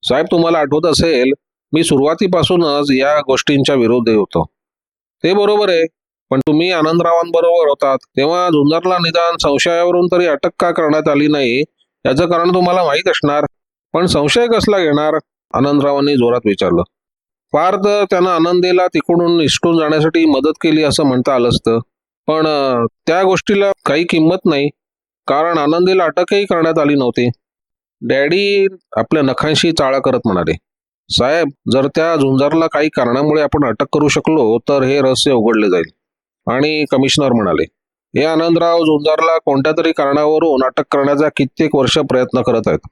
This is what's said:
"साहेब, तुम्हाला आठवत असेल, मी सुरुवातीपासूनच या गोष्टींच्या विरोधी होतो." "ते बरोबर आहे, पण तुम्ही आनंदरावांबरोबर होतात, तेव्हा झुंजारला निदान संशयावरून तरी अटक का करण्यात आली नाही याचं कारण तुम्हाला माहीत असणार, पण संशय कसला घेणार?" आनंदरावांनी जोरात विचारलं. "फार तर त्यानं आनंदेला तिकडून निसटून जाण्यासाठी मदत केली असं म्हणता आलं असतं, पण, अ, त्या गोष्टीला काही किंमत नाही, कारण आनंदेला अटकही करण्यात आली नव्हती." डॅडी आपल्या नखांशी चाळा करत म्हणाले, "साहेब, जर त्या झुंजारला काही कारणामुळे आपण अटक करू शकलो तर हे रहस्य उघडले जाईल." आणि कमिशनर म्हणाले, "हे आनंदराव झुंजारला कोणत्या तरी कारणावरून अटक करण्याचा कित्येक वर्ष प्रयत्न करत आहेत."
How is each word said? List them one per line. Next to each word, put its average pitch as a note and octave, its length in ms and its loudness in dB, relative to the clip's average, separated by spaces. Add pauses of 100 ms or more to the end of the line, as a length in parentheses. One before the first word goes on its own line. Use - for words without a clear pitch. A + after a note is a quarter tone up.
"साहेब, C#3+ 280 0
तुम्हाला E3+ 280 0
आठवत D3 260 -2
असेल, C#3 460 0 (420)
मी D#3+ 100 0
सुरुवातीपासूनच D#3 1080 0
या C#3 360 2
गोष्टींच्या C#3 480 0
विरोधी A#2 380 2
होतो." F#2+ 300 0 (800)
"ते E3+ 100 0
बरोबर G#3 360 0
आहे, E3 160 0 (460)
पण C3 160 0
तुम्ही D#3 240 0
आनंदरावांबरोबर E3+ 960 0
होतात, C#3 280 0 (200)
तेव्हा E3+ 320 0
झुंजारला E3 480 0
निदान E3+ 440 -2
संशयावरून F3 680 0
तरी F3+ 160 2
अटक D#3+ 320 -2
का F3 120 0
करण्यात D#3 360 0
आली D3 200 0
नाही C3+ 320 0 (460)
याचं C#3+ 240 0
कारण F3 240 0
तुम्हाला F3+ 300 0
माहीत E3 260 -2
असणार, D3 360 -2 (480)
पण E3+ 140 0
संशय E3+ 400 0
कसला G#3+ 320 0
घेणार?" D3+ 380 0 (360)
आनंदरावांनी C#3+ 600 0
जोरात A#2+ 300 0
विचारलं. F2+ 380 0 (720)
"फार F3 220 0
तर G3+ 340 0
त्यानं F#3 200 0
आनंदेला F3+ 580 0
तिकडून E3+ 500 0
निसटून E3 420 0
जाण्यासाठी D#3 460 0
मदत D3 360 0
केली D#3 220 2
असं D3 220 0
म्हणता C3 300 0
आलं B2 140 2
असतं, A2+ 300 0 (480)
पण, D#3 200 0
अ, C3+ 380 -2 (220)
त्या F3 160 2
गोष्टीला G3 480 0 (140)
काही D#3 240 0
किंमत E3 360 0
नाही, D3 240 0 (580)
कारण D#3+ 300 0
आनंदेला F3 460 0
अटकही F3+ 420 -2
करण्यात E3 340 0
आली D3 160 2
नव्हती." B2 340 0 (720)
डॅडी F3+ 680 0 (300)
आपल्या D3 260 0
नखांशी D3 480 0
चाळा C3+ 280 0
करत B2+ 260 -2
म्हणाले, F2 280 0 (560)
"साहेब, C#3+ 400 0 (220)
जर C3+ 240 2
त्या E3 200 0
झुंजारला C#3+ 520 2
काही D#3 220 0
कारणामुळे C#3+ 520 0
आपण D3 240 0
अटक A#2+ 280 -2
करू D3 140 2
शकलो C3+ 500 2 (120)
तर C#3 140 2
हे C#3 180 0
रहस्य C3 300 0
उघडले A2 380 2
जाईल." F2 220 -2 (560)
आणि D3 440 -2
कमिशनर C3+ 420 0
म्हणाले, F2 300 0 (500)
"हे C#3 120 0
आनंदराव E3 600 0
झुंजारला D#3 520 0
कोणत्या C#3 400 0
तरी E3 140 0
कारणावरून D3+ 720 0
अटक C3 280 -2
करण्याचा C#3+ 440 0
कित्येक D3 400 -2
वर्ष C3 220 2 (120)
प्रयत्न B2+ 320 0
करत A2+ 260 0
आहेत." D#2+ 240 -2